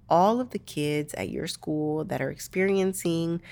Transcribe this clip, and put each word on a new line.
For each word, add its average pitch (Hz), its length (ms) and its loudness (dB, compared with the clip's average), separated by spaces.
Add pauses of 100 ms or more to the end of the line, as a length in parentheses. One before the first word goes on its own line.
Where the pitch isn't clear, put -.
all 196 320 6
of 247 120 -6
the 202 80 -6
kids 147 560 -2
at 95 140 -4
your - 180 -4
school 151 580 -4
that 131 160 -4
are 135 80 -2
experiencing, 185 1120 0 (100)